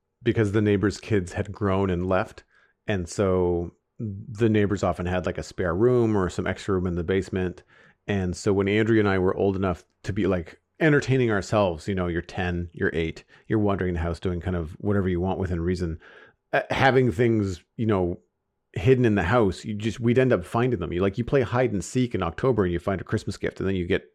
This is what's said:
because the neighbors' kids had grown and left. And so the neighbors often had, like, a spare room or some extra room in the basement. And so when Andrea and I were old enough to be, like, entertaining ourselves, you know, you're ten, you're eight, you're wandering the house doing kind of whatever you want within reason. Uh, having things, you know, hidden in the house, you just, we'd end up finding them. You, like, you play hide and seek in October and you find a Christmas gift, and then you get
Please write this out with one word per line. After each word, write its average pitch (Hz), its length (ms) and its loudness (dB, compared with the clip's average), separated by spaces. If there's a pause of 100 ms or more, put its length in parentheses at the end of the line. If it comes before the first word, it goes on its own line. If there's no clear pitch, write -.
(220)
because 107 300 2
the 113 100 4
neighbors' 101 380 2
kids 92 320 -2
had 101 180 -6
grown 98 380 0
and 90 180 0
left. 95 380 -2 (420)
And 92 220 -2
so 90 640 0 (260)
the 110 520 -2
neighbors 104 320 2
often 90 240 -2
had, 90 180 -2
like, 90 140 -4
a 87 40 -8
spare 87 320 -4
room 113 420 4
or 90 120 2
some 87 180 -4
extra 95 280 -4
room 92 120 0
in 87 80 -2
the 87 100 -4
basement. 92 580 -2 (440)
And 92 300 -2
so 107 160 0
when 98 160 2
Andrea 110 320 4
and 104 80 2
I 95 100 2
were 92 180 2
old 95 200 0
enough 92 280 -2 (180)
to 104 100 -6
be, 95 140 0
like, 90 340 -2 (180)
entertaining 135 520 2
ourselves, 98 580 0
you 101 60 -2
know, 90 140 -2
you're 85 140 -2
ten, 87 520 -4
you're - 200 0
eight, 82 300 -4 (240)
you're 110 100 0
wandering 95 360 0
the 85 60 -2
house 85 200 -4
doing 90 220 -2
kind 90 140 -2
of 82 240 -6
whatever 98 280 0
you 87 120 0
want 92 180 -2
within 85 240 -4
reason. 87 360 -2 (540)
Uh, 139 180 2
having 127 420 4
things, 110 500 0 (140)
you 113 100 -2
know, 92 320 0 (540)
hidden 123 320 4
in 107 100 4
the 98 80 2
house, 95 420 2
you 110 100 -8
just, 104 260 -6
we'd 120 180 4
end 131 140 4
up 90 120 0
finding 117 360 -2
them. 82 120 -6
You, 87 100 0
like, 101 160 0
you 117 60 -4
play 139 180 2
hide 120 300 0
and 95 120 -4
seek 127 300 -2
in 95 80 -2
October 104 420 0
and 87 80 0
you 87 80 -2
find 98 200 -2
a - 40 -12
Christmas - 320 -4
gift, - 240 -6
and 92 80 0
then 98 80 0
you 87 100 -2
get 90 180 0 (100)